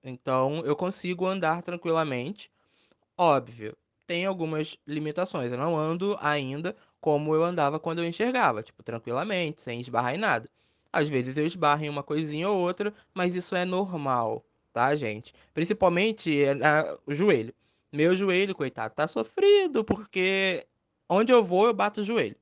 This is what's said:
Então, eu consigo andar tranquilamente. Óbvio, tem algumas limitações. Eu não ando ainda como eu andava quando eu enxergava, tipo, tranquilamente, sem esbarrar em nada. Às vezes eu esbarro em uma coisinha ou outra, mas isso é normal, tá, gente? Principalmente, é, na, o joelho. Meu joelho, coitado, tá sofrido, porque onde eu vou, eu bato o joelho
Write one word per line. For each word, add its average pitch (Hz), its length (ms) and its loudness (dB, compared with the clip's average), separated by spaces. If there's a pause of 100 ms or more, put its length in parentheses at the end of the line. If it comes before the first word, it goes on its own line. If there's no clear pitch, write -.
Então, 131 600 -2
eu 143 100 0
consigo 180 520 -4
andar 175 360 -2
tranquilamente. 165 880 -4 (640)
Óbvio, 120 600 0 (320)
tem 175 160 -4
algumas 160 640 -4
limitações. 151 640 -4
Eu 123 60 -4
não 160 180 0
ando 175 440 -2
ainda 147 540 -2 (240)
como 151 360 2
eu 160 100 4
andava 156 340 0
quando 165 220 -4
eu 170 60 -2
enxergava, 180 560 0
tipo, - 200 -20
tranquilamente, 151 800 -4
sem 120 160 -8
esbarrar 123 360 -2
em 175 40 -6
nada. 139 300 -2 (420)
Às 151 180 0
vezes 131 280 -2
eu 151 100 0
esbarro 156 380 0
em 147 60 -6
uma 143 120 -6
coisinha 151 460 -4
ou 202 100 0
outra, 185 340 -2 (220)
mas 180 220 0
isso 180 180 -6
é 180 120 0
normal, 143 760 -2 (280)
tá, 135 240 2
gente? 113 380 -6 (180)
Principalmente, 175 880 2
é, 139 120 4
na, 151 520 2
o 143 80 -4
joelho. 143 400 2 (380)
Meu 160 240 2
joelho, 190 380 0
coitado, 120 400 -6
tá - 120 0
sofrido, 359 800 2
porque 190 840 -2 (420)
onde 214 240 4
eu 240 120 8
vou, 185 220 4
eu 240 80 2
bato 208 260 -2
o 202 40 -2
joelho 196 380 -2